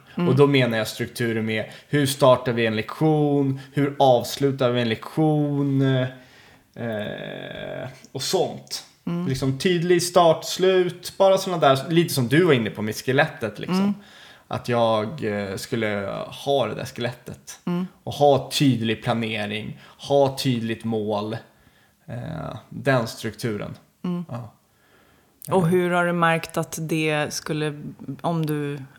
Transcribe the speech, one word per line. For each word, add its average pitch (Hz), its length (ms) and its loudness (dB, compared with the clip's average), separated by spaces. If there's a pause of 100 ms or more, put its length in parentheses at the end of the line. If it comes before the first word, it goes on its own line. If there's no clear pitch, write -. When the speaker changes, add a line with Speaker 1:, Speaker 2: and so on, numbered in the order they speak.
(160)
Speaker 1:
Mm. 175 120 0
Speaker 2:
Och 131 80 4
då 143 100 8
menar 127 320 4
jag 107 100 -2
strukturer 113 540 -4
med 110 280 -4 (180)
hur 147 180 2
startar 127 460 6
vi 117 140 2
en 110 100 0
lektion, 143 840 2 (120)
hur 143 260 0
avslutar 131 720 4
vi 123 120 2
en 117 60 0
lektion, 143 960 0 (920)
eh, 50 1120 -8 (240)
och 131 100 -8
sånt. - 640 -4 (200)
Speaker 1:
Mm. 175 240 -4
Speaker 2:
Liksom 135 300 -2
tydlig 175 440 2
start, 170 420 4
slut, 185 760 0
bara 190 200 6
såna 180 200 -4
där, 165 200 4 (120)
lite 170 240 2
som 120 140 0
du 151 160 4
var 165 80 6
inne 113 180 2
på - 120 -8
med 107 140 -4
skelettet 131 600 -2
liksom. 180 200 -4
Speaker 1:
Mm. 202 160 2 (540)
Speaker 2:
Att - 200 -6
jag, 113 560 0
eh, 101 320 -4
skulle 107 500 -4 (380)
ha 139 220 0
det 104 80 -6
där - 100 -8
skelettet. - 800 -10
Speaker 1:
Mm. 180 220 -4 (180)
Speaker 2:
Och 123 80 -8
ha 139 400 4
tydlig 113 500 2
planering, 110 760 -4 (300)
ha 139 300 4
tydligt 113 460 -2
mål. 107 480 -2 (760)
Eh, - 500 -10 (120)
den 120 380 0
strukturen. 110 680 -8 (300)
Speaker 1:
Mm. 175 240 -6
Speaker 2:
Ja. 120 240 -12 (1000)
Speaker 1:
Och 180 140 2
hur 180 220 2
har 175 160 2
du 175 60 0
märkt 165 440 0
att - 240 -4
det 156 520 0
skulle, 151 500 -6 (380)
om 165 260 -2
du, 147 320 -4 (200)